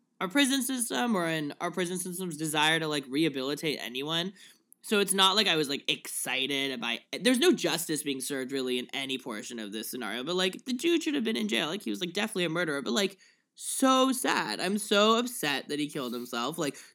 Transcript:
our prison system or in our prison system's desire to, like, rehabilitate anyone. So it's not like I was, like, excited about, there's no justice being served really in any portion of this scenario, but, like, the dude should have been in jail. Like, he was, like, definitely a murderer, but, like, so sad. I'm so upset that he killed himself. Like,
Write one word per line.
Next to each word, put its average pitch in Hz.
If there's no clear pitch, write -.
our 190
prison 269
system 247
or 170
in 156
our 175
prison 180
system's 180
desire 156
to, 160
like, 147
rehabilitate 143
anyone. 151
So 208
it's 196
not 190
like 214
I 170
was, 156
like, 139
excited 135
about, 117
there's 240
no 349
justice 160
being 131
served 131
really 127
in 123
any 135
portion 120
of 104
this 107
scenario, 120
but, 170
like, 185
the 254
dude 330
should 311
have 277
been 220
in 220
jail. 185
Like, 196
he -
was, 101
like, 175
definitely 190
a 165
murderer, 160
but, -
like, -
so 262
sad. -
I'm 190
so 208
upset 156
that 147
he 147
killed 127
himself. 123
Like, 147